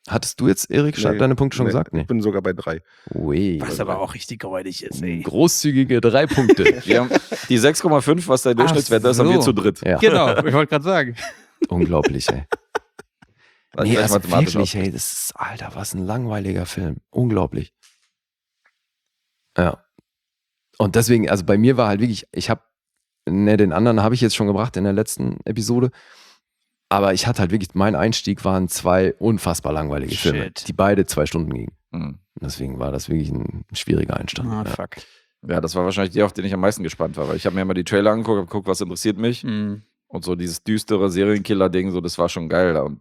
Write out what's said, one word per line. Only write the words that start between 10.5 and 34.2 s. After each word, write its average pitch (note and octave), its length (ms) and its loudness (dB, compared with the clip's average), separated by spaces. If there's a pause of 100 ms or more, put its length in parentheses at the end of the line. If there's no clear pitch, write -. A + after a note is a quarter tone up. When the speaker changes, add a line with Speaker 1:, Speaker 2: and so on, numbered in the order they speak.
Speaker 3:
wollte D3 160 2
grad D3 140 0
sagen. D3+ 320 0 (260)
Speaker 1:
<laughs> - 260 -6
Unglaublich, D#2 640 0
ey. C2+ 140 -4 (1300)
Speaker 4:
Lass E2 120 -2
Speaker 1:
Nee, G#2 80 2
Speaker 4:
gleich A2 100 2
Speaker 1:
also G#2 100 2
Speaker 4:
mathematisch F2 400 2
Speaker 1:
wirklich, G2 240 0
Speaker 4:
aus. F#2+ 60 -2
Speaker 1:
ey, F#2+ 80 -2
das - 200 -6
ist, - 220 -8
Alter, - 400 -10
was - 200 -10
ein F#2 120 -4
langweiliger G2+ 580 -4
Film. F2 340 -6 (120)
Unglaublich. G2+ 640 0 (1800)
Ja. F2 260 0 (960)
Und G2+ 160 2
deswegen, A2+ 340 4
also F#2 160 0
bei G2+ 140 4
mir B2 180 4
war A#2 120 2
halt G2+ 120 0
wirklich, A2+ 320 -2
ich - 180 -4
hab, - 200 -4 (580)
ne, G#2 280 4
den G2+ 160 4
anderen G#2+ 300 2
hab A2 100 2
ich B2 80 0
jetzt A2+ 160 2
schon G#2+ 100 0
gebracht G2+ 300 -2
in F#2 80 0
der G2+ 80 2
letzten G2 520 -2
Episode, A#2+ 460 0 (1000)
aber G2 260 4
ich F#2 120 -2
hatte A#2 140 0
halt F2+ 100 2
wirklich, G2 240 -2
mein G2 200 2
Einstieg G2+ 500 -2
waren F#2 240 0
zwei F#2 460 2
unfassbar F2+ 580 -2
langweilige D2 420 -4
Filme, C#2+ 300 -2
Speaker 3:
Shit. - 240 -12
Speaker 1:
die - 40 -6
beide G2 340 4
zwei D2+ 200 0
Stunden D#2 260 -4
gingen. A#1+ 200 -8 (180)
Speaker 4:
Mhm. D2+ 280 -8 (220)
Speaker 1:
Deswegen C2 380 -8
war C2+ 140 -4
das C#2 160 -8
wirklich D#2+ 220 -2
ein - 420 -6
schwieriger - 440 -2
Einstand. - 340 -6